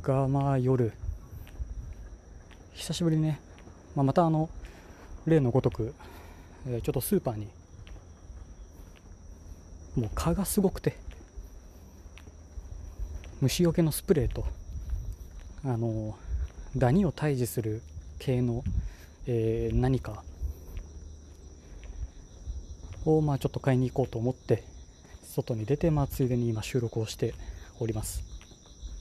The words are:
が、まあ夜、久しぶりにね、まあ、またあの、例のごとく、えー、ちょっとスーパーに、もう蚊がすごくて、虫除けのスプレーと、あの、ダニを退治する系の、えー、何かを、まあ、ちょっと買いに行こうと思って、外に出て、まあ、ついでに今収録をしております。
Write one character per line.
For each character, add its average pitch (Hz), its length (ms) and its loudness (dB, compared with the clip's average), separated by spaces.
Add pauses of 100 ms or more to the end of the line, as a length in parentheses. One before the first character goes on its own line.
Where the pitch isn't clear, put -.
が、 135 240 4
ま 139 240 4
あ 135 60 4
夜、 127 340 4 (1800)
久 - 200 -6
し 175 100 0
ぶ 165 80 6
り 160 40 6
に 156 80 6
ね、 151 160 2 (560)
ま 143 60 4
あ、 - 20 6
ま 135 100 6
た 175 120 8
あ 160 40 6
の、 156 200 2 (760)
例 160 140 8
の 123 120 4
ご 127 100 6
と 127 100 4
く、 113 240 -4 (720)
え 123 100 -2
ー、 113 40 -4
ち - 80 -4
ょ - 20 2
っ - 20 2
と 135 80 0
ス - 140 2
ー 180 60 4
パ 131 100 0
ー 110 60 -2
に、 104 100 -6 (2500)
も 113 120 0
う - 60 -4
蚊 165 200 2
が 185 100 2
す - 160 0
ご 190 100 6
く - 120 -8
て、 - 160 0 (2500)
虫 135 240 4
除 170 80 6
け 170 100 4
の 160 120 6
ス - 100 -4
プ 196 100 6
レ 139 120 4
ー - 20 2
と、 - 180 -2 (1160)
あ 127 140 2
の、 110 400 0 (580)
ダ 127 160 6
ニ 196 140 8
を 143 80 2
退 147 240 2
治 123 100 2
す - 140 -2
る 110 200 -2 (380)
系 127 220 2
の、 120 240 2 (600)
え 113 460 2
ー、 - 40 6
何 127 240 4
か 107 220 -8 (2750)
を、 156 160 6
ま 147 120 4
あ、 131 60 0
ち - 60 -2
ょ - 20 4
っ - 20 2
と - 120 -6
買 131 140 4
い - 20 6
に 127 120 4
行 - 60 -8
こ 131 80 4
う 117 40 0
と - 120 -4
思 120 120 2
っ - 20 2
て、 - 320 0 (720)
外 - 160 0
に 110 120 -2
出 143 120 2
て、 165 140 4
ま 151 120 4
あ、 135 40 0
つ - 160 0
い 127 40 4
で 123 80 2
に 120 140 2
今 110 140 0
収 - 160 0
録 117 200 0
を 110 60 0
し - 100 -8
て 113 200 -2 (440)
お 113 60 0
り 113 80 0
ま 110 100 -2
す。 - 200 -4 (760)